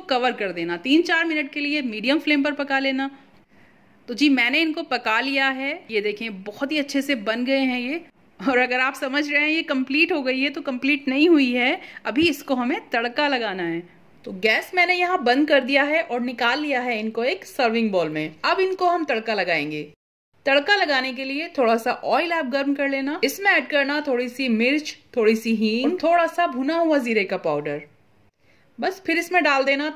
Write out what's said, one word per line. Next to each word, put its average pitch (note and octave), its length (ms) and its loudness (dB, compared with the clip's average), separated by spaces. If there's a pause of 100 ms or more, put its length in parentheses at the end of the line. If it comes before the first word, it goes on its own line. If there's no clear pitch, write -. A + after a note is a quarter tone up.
कवर B3 280 2
कर G3 180 -4
देना, F3 260 -4
तीन C#4+ 240 4
चार E4+ 220 2
मिनट D4+ 280 -2
के D4 80 -6
लिए C#4+ 240 -2
मीडियम A#3 340 0
फ्लेम C#4+ 260 2
पर D4 100 0
पका C#4 240 -2
लेना। C4+ 320 -2 (1000)
तो B3 60 -8
जी, C#4 160 4
मैंने B3+ 300 2
इनको D#4+ 240 0
पका A#3 360 0
लिया C4+ 300 0
है, C4+ 220 -4 (180)
ये A3 100 0
देखें G#3 440 -4
बहुत C4+ 280 -6
ही D4+ 60 0
अच्छे C#4 240 -2
से C#4+ 140 -2
बन A3+ 280 -2
गए C4+ 160 2
हैं B3+ 200 0
ये। C#4+ 220 -6 (380)
और B3 180 2
अगर B3 220 2
आप C4+ 140 0
समझ C#4+ 360 -2
रहे C#4+ 100 2
हैं D4+ 80 2
ये D#4 160 0
कंप्लीट D4 480 0
हो D4 100 0
गई C4 180 -2
है, C#4+ 100 0
तो D4+ 120 -8
कंप्लीट C#4 460 -2
नहीं C#4+ 200 4
हुई C#4 240 6
है, B3+ 280 0 (260)
अभी C#4+ 220 2
इसको C#4 260 -2
हमें B3+ 260 -2 (100)
तड़का A#3+ 380 0
लगाना A3 340 -2
है। E3+ 200 -4 (420)
तो - 100 -12
गैस A3 400 0
मैंने F4+ 200 2
यहाँ F4+ 300 0
बंद C4+ 240 4
कर C#4+ 140 4
दिया C4+ 220 2
है D#4 180 0
और B3 180 -4
निकाल B3 400 0
लिया C#4 200 -2
है B3 200 -2
इनको A3 240 -4
एक F4+ 220 -2
सर्विंग A3+ 460 0
बाउल E3+ 160 2
में। D#3 260 -6 (100)
अब F4 160 2
इनको F#4+ 260 0
हम E4+ 180 2
तड़का A3+ 300 -2
लगाएंगे। D#3 480 -2 (640)
तड़का C#4+ 300 4
लगाने C#4 360 0
के B3+ 120 -8
लिए C#4 240 -6 (100)
थोड़ा A3+ 180 4
सा A3+ 180 -2
ऑयल C#4+ 380 -2
आप E4 140 -2
गर्म C#4 280 -2
कर C#4 140 -2
लेना, C4+ 360 -4
इसमें G4 260 0
ऐड D#4+ 180 2
करना C#4+ 320 0
थोड़ी B3+ 280 -2
सी C4 220 -4
मिर्च, B3+ 460 0 (200)
थोड़ी A3 200 4
सी A3+ 180 0
हींग, A#3 480 0
थोड़ा E4+ 260 4
सा E4+ 200 0
भुना C4+ 280 -2
हुआ D#4+ 220 2
जीरे A3+ 260 0
का F#3 140 -4
पाउडर। D3 440 -4 (960)
बस F4+ 280 -6
फिर E4 120 0
इसमें E4+ 240 0
डाल C#4 220 2
देना C#4+ 320 -2